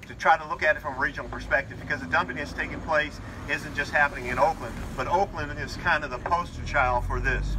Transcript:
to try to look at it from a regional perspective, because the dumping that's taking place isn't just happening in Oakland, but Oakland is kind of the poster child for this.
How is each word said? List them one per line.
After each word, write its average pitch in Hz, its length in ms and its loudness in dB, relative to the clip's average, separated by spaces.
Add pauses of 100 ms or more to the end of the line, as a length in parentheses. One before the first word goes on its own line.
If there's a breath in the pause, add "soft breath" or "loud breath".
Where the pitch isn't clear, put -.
to 131 80 -12
try 165 220 6
to 156 100 -2
look 160 160 -4
at 156 120 6
it 139 60 -8
from 131 140 -4
a 127 40 -8
regional - 300 -2
perspective, 135 500 -2
because 147 220 -4
the 131 60 -8
dumping 160 280 2
that's 147 180 -6
taking 151 280 -4
place 151 380 0 (300 loud breath)
isn't 147 260 -4
just 143 160 -2
happening 143 360 2
in 127 100 -2
Oakland, 127 380 2 (220)
but 139 100 -2
Oakland 156 520 0
is 135 180 -6
kind 156 260 2
of 143 80 -6
the 127 80 -6
poster 175 460 -2
child 127 400 2
for - 140 0
this. - 400 0